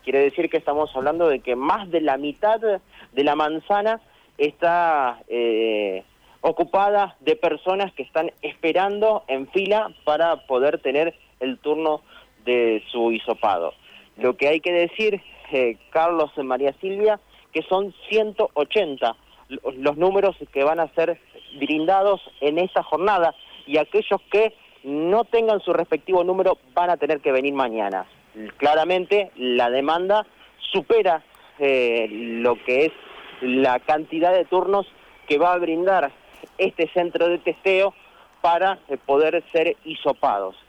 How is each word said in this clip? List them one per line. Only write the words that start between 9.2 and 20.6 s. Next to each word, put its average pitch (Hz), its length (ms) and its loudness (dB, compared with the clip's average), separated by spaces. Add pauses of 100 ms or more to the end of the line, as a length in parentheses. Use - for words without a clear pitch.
en 139 220 -6
fila 202 400 -2 (160)
para 151 420 0
poder 139 360 0
tener 147 320 -2 (260)
el 127 160 -4
turno 151 460 -4 (420)
de 117 480 0
su 117 200 0
hisopado. 104 600 -2 (460)
Lo 123 180 0
que 139 120 0
hay 160 120 2
que 175 140 -2
decir, 190 480 0 (280)
eh, 123 280 0 (120)
Carlos 160 460 0
y 147 60 -6
María 131 360 -2
Silvia, 202 400 0 (360)
que 160 80 -2
son 190 320 -2 (160)
ciento 214 420 0
ochenta 147 640 -2 (320)
lo-, 131 300 -10
los 143 180 -2
números 190 400 2 (160)
que 139 100 0